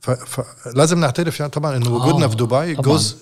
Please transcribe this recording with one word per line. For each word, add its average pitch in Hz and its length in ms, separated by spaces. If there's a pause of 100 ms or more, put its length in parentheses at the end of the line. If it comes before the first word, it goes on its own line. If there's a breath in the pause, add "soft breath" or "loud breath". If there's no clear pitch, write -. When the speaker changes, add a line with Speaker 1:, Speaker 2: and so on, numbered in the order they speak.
Speaker 1:
ف-، 123 100
ف-، - 640
لازم 165 240
نعترف، 160 400
يعني، 147 120
طبعا، 147 260
إن 120 100
وجودنا 135 380
Speaker 2:
آه، 123 40
Speaker 1:
في 110 60
دبي 127 400
Speaker 2:
طبعا. 143 200
Speaker 1:
جزء، 107 260